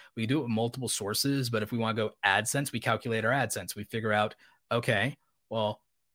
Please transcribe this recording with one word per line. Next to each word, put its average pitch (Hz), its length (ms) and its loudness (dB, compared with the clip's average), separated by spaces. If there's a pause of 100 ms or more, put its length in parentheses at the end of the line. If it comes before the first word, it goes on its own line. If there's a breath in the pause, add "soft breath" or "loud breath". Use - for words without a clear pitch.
(140)
We 113 120 -2
do 135 120 2
it 151 40 0
with 120 80 -4
multiple 117 380 0
sources, 120 640 0
but 110 120 0
if 104 100 -6
we 120 60 0
wanna 113 160 0
go 110 160 0 (140)
AdSense, 110 480 2
we 117 80 -2
calculate 113 440 0
our 113 80 2
AdSense. 113 420 -2
We 104 100 -8
figure 110 280 -2
out, 107 220 2 (360 soft breath)
okay, 117 460 2 (320)
well, 107 320 -2 (340)